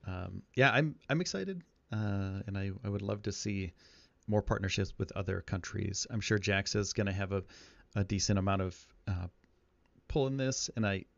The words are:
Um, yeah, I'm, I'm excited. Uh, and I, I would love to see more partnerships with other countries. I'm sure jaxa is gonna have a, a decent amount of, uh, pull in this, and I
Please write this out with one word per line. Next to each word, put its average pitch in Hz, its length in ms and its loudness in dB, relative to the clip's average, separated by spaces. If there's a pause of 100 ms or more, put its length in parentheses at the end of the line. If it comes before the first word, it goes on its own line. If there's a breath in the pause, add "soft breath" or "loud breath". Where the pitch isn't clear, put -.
Um, 92 360 -6 (140)
yeah, 131 160 6
I'm, 147 240 2 (140)
I'm 156 120 2
excited. 190 400 -4 (300)
Uh, 98 560 -2
and 98 100 -4
I, 98 140 -2 (120)
I 104 60 -2
would 101 120 -2
love 101 220 -2
to 104 80 -2
see 98 400 -2 (560 loud breath)
more 104 140 4
partnerships 95 560 0
with 95 180 -2
other 95 260 -2
countries. - 680 -4
I'm 107 120 -2
sure 107 180 2
jaxa 98 380 2
is 101 160 0
gonna 98 200 2
have 98 180 -2
a, 98 120 0 (520 loud breath)
a 101 80 4
decent 98 360 2
amount 95 240 2
of, 92 220 -6 (220)
uh, 90 200 -2 (800)
pull 135 200 2
in 135 100 0
this, 131 380 0
and 113 100 2
I 98 200 0 (120)